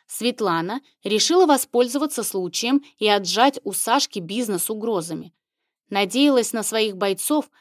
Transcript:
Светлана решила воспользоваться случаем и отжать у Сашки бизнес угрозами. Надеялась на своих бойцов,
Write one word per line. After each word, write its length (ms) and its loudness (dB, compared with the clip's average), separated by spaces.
Светлана 720 -2
решила 420 2
воспользоваться 760 0
случаем 580 -2
и 80 0
отжать 560 2
у 100 -6
Сашки 460 0
бизнес 500 -4
угрозами. 640 -6
Надеялась 600 2
на 120 -4
своих 320 -2
бойцов, 520 -2